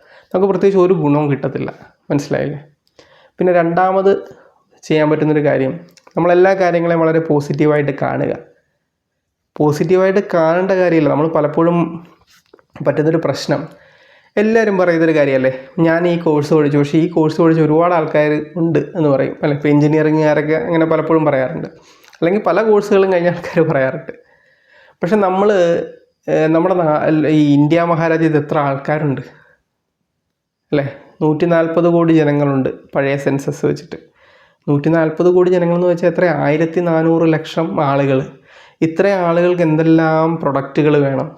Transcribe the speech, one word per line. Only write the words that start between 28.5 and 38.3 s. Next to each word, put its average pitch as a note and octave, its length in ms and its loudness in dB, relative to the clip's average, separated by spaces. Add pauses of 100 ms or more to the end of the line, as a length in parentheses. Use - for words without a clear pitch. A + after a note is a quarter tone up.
ആൾക്കാരുണ്ട്, C#3+ 640 -2 (1500)
അല്ലേ? C3+ 240 -2 (260)
നൂറ്റിനാൽപത് E3 640 2
കോടി E3+ 260 2
ജനങ്ങളുണ്ട് D3 560 2 (260)
പഴയ C#3 220 0
സെൻസസ് C#3+ 480 -4
വെച്ചിട്ട്. - 460 -6 (580)
നൂറ്റിനാൽപത് D#3 600 2
കോടി F3+ 200 4
ജനങ്ങളെന്ന് F3 380 0
വെച്ചാൽ F3 200 0
എത്ര? E3+ 180 0
ആയിരത്തി D#3 540 0
നാനൂറ് E3 540 2
ലക്ഷം E3 500 -4
ആളുകൾ. C#3 420 0 (560)